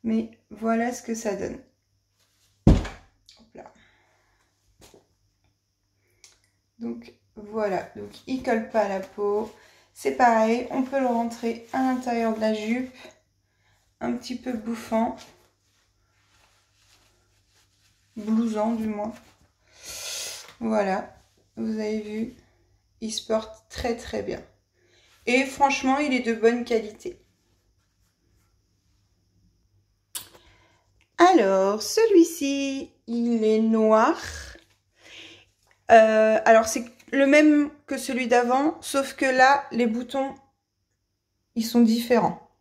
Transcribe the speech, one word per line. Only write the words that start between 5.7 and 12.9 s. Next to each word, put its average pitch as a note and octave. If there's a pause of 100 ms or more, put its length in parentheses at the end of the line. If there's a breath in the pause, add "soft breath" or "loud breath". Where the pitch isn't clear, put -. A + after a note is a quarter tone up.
Donc A#3 (220)
voilà, G#3
donc G#3 (180)
il C4
colle A3+
pas A3
à G3+
la F#3+
peau. G#3 (440 soft breath)
C'est -
pareil, A#3
on C4
peut C4+
le B3+
rentrer A#3
à C4
l'intérieur A#3+
de A3
la A3
jupe. A3+ (1080 loud breath)